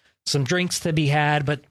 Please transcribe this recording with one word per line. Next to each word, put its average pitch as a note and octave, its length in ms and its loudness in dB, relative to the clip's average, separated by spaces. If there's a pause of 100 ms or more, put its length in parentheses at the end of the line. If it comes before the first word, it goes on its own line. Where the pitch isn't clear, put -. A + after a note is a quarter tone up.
(260)
some C#3+ 200 0
drinks F3+ 340 -2
to E3+ 140 -2
be D#3 140 2
had, D3 380 2
but C#3+ 140 -2 (120)